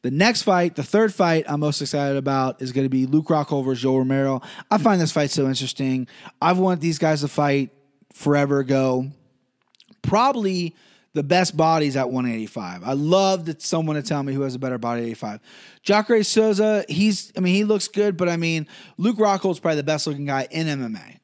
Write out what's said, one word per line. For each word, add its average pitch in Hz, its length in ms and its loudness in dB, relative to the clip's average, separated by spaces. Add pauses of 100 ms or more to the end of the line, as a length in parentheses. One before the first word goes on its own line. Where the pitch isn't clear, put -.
The 127 60 -2
next 196 320 2
fight, 175 340 2
the 147 60 -6
third 208 320 2
fight 165 340 0
I'm 147 120 -4
most 147 200 -2
excited 143 380 -2
about 135 420 -2
is 127 120 -8
gonna 135 180 0
be 131 160 2
Luke 151 220 0
Rockhold 147 380 0
versus 127 180 -2
Joe 131 160 2
Romero. 135 420 0 (300)
I 208 80 4
find 190 200 4
this 160 120 0
fight 143 180 0
so 139 180 0
interesting. 131 600 -2 (340)
I've 180 160 2
wanted 185 240 0
these 156 160 0
guys 156 240 0
to 147 60 -4
fight 139 420 0 (420)
forever 143 460 2
ago. 131 540 0 (920)
Probably 202 760 0 (380)
the 151 80 0
best 175 340 2
bodies 156 400 2
at 131 140 0
one 127 160 -2
eighty-five. 107 580 -8
I 127 100 -4
love 175 520 2
that 160 160 -8
someone 160 340 -2
to 147 60 -2
tell 143 220 -4
me 139 100 -4
who 139 80 -2
has 131 140 -4
a 123 40 -8
better 127 200 -4
body 117 220 -4
at 117 40 -4
eighty-five. 107 340 -10 (440)
Jacare 214 400 4
Souza, 214 680 2
he's, 196 480 0
I 185 40 -4
mean, 180 120 2
he 202 100 2
looks 208 240 0
good, 202 300 0
but 180 100 0
I 170 100 -2
mean, 165 280 -2 (320)
Luke 208 200 0
Rockhold's 196 420 2
probably 160 160 0
the 147 80 -2
best 151 240 -2
looking 143 180 -6
guy 135 240 -2
in 160 180 -2
M 143 160 -2
M 110 120 -6
A. - 280 -18